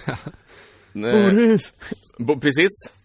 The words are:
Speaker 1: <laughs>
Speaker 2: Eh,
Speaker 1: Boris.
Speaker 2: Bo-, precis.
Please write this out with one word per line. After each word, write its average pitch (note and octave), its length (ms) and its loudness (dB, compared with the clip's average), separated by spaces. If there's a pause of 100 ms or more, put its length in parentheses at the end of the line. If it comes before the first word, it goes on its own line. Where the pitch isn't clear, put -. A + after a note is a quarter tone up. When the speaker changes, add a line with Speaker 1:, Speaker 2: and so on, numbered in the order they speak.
Speaker 1:
<laughs> A#2+ 120 -6 (760)
Speaker 2:
Eh, G#3 80 -10
Speaker 1:
Boris. G#3+ 720 2 (440)
Speaker 2:
Bo-, B2+ 220 -2
precis. D3 300 2 (340)